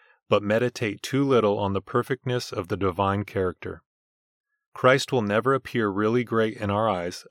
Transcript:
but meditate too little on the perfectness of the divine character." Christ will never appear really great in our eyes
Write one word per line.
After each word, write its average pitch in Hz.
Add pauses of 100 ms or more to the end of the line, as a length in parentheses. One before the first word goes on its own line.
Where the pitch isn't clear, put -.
(280)
but 104
meditate 113
too 135
little 110
on 98
the 98
perfectness 123
of 92
the 104
divine 98
character." 92 (880)
Christ 135
will 127
never 110
appear 120
really 107
great 110
in 104
our 110
eyes 90